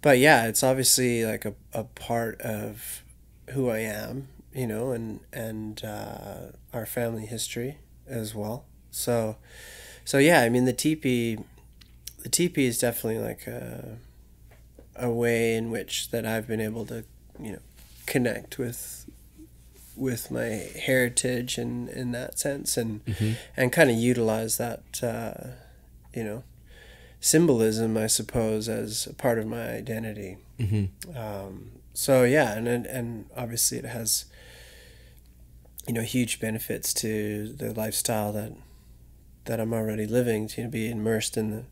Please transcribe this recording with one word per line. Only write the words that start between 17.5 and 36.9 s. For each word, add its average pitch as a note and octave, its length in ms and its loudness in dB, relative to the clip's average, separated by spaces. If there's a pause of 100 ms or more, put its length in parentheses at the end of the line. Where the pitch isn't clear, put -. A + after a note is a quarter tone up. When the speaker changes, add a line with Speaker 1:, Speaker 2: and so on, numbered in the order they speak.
Speaker 1:
know, - 60 -12 (460)
connect - 540 -2
with, - 500 -8 (840)
with B2 340 -4
my A#2+ 160 -4 (340)
heritage B2 800 2
and A#2+ 320 -4
in B2 220 -4
that A#2+ 260 -6
sense, - 400 -2
and, A2+ 280 -2
Speaker 2:
Mm-hmm. G#2+ 260 0 (260)
Speaker 1:
and B2+ 160 4
kinda D3 200 8
utilize A2+ 640 2
that, - 460 -6
uh, A2+ 460 -4 (640)
you A#2 100 -4
know, G#2+ 200 -6 (760)
symbolism, A2+ 800 6
I A2 100 2
suppose, A2 600 0
as A2 380 -4
a - 60 -12
part A#2 260 2
of G#2+ 80 -4
my A#2 220 -6
identity. G#2+ 680 -8 (220)
Speaker 2:
Mm-hmm. G#2+ 580 -2
Speaker 1:
Um, G2+ 540 -8 (220)
so C3 300 6
yeah, B2 320 6
and, A2+ 120 -2
and, A#2+ 180 0
and A#2 400 -6 (100)
obviously A#2+ 440 -2
it B2 60 -10
has, A2+ 400 -2 (1600)
you A#2+ 60 -4
know, A2+ 100 0
huge A#2 360 0
benefits A2 540 -4